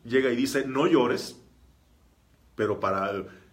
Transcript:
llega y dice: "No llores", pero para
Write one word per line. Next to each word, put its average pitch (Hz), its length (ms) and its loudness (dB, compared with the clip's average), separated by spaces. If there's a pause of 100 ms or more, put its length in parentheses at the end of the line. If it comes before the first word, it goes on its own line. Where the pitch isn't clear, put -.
llega 127 260 2
y 123 60 0
dice: 135 320 0
"No 131 180 0
llores", 135 500 2 (1200)
pero 104 240 -2
para 95 460 -2 (280)